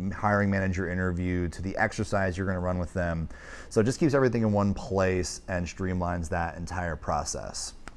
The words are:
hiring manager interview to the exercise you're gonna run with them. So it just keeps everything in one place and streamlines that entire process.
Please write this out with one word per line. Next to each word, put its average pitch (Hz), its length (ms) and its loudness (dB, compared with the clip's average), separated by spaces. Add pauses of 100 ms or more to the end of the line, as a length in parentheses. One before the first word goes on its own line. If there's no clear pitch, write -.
(120)
hiring 101 380 2
manager 95 400 2
interview 90 580 0
to 87 140 -8
the 95 160 -4
exercise 98 600 0
you're 95 80 0
gonna 92 140 0
run 90 180 0
with 87 140 -4
them. 82 360 0 (420)
So 117 100 4
it 104 40 8
just 127 140 0
keeps 139 160 4
everything 120 280 4
in 107 100 4
one 101 220 4
place 92 760 0
and 90 180 -2
streamlines 87 600 -2
that 85 280 -2
entire 85 400 -4
process. - 760 -4 (240)